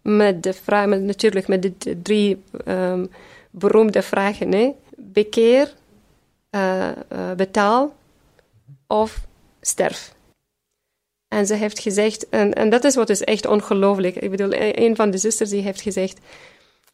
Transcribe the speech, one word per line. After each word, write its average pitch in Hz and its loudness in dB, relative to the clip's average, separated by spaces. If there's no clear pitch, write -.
met 208 2
de 185 -2
vraag, 202 0
met, 196 0
natuurlijk 196 0
met 190 0
de 185 -2
d-, 175 -8
drie, 202 2
ehm, 185 -2
beroemde 202 2
vragen, 196 -2
hè. 226 2
"Bekeer, 226 2
eh, 190 -2
eh, - -8
betaal 208 2
of 214 -2
sterf." - -4
En 202 0
ze 214 0
heeft 214 -4
gezegd, 214 -2
en, 208 2
en 220 2
dat 240 2
is 277 4
wat 226 0
is 202 0
echt 214 -2
ongelooflijk. 196 0
Ik - -6
bedoel, 196 -2
e-, 214 0
een 226 2
van 214 2
de 185 -2
zusters 214 -2
die 202 -2
heeft 196 -6
gezegd: 190 -6